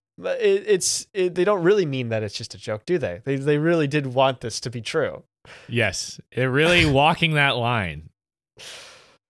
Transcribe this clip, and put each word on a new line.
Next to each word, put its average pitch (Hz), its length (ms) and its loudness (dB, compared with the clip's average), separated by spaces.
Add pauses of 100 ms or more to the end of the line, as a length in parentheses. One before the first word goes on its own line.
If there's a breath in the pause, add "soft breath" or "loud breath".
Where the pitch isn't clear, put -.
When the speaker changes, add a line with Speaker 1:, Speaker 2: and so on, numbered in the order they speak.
(240)
Speaker 1:
uh, 180 60 -2 (100)
it, 202 280 2
it's, - 440 0
it, 185 220 0
they 180 100 0
don't 196 200 2
really 190 240 4
mean 131 220 -4
that 110 120 -2
it's 104 140 -6
just - 180 -12
a 101 60 -18
joke, 107 260 -8
do 175 140 0
they? 90 240 -6
They, 139 120 -2
they 143 220 0
really 160 300 2
did 143 180 -2
want 131 360 0
this 113 180 -8
to 123 100 -8
be 113 120 -8
true. 110 420 -4 (440 loud breath)
Speaker 2:
Yes, 117 520 -2 (160)
they're 127 160 0
really 165 340 4
Speaker 1:
<laughs> 151 60 2
Speaker 2:
walking 156 420 2
that 139 240 2
line. 98 520 -2 (1200 loud breath)